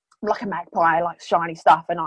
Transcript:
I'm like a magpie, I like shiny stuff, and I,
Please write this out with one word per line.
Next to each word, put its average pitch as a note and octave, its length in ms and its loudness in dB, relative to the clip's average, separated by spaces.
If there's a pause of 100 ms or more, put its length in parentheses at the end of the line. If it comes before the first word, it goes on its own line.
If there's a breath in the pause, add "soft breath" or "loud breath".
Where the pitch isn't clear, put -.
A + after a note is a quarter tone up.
(220)
I'm G#3 60 -4
like G#3 120 -2
a A3 60 -8
magpie, E3+ 520 0
I E3+ 40 0
like E3+ 180 -6
shiny E3+ 340 -2
stuff, E3 360 4
and E3+ 100 -4
I, D#3 60 -4